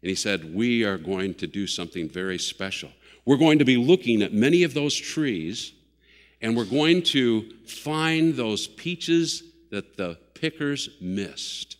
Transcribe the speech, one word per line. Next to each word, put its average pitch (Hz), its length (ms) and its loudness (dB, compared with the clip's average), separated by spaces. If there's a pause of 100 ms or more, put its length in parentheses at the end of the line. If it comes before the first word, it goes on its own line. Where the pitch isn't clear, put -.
And 85 60 -6
he 95 80 -2
said, 85 400 -4
"We 117 300 2
are 98 120 -2
going 95 360 -4
to 90 140 -8
do 98 200 -6
something 87 400 -8
very 90 320 -6
special. - 540 -8 (320)
We're 135 100 6
going 151 240 6
to 143 60 4
be 127 100 6
looking 120 460 4
at 98 120 -2
many 147 300 4
of 147 100 -2
those 147 220 -2
trees, 110 800 -4 (680)
and 113 160 0
we're 117 80 0
going 151 400 2
to 120 480 2 (160)
find 160 680 0
those 110 320 -2
peaches 170 760 -2 (260)
that - 280 -10
the 87 200 -6 (160)
pickers 147 540 -6 (140)
missed. - 800 -8